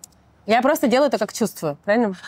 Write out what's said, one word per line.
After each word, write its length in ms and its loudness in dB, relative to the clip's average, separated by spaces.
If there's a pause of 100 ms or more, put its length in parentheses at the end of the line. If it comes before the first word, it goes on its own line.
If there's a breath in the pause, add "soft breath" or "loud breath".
(460)
Я 160 2
просто 260 2
делаю 200 4
это, 100 -2
как 140 -6
чувствую, 520 -4
правильно? 300 0 (140)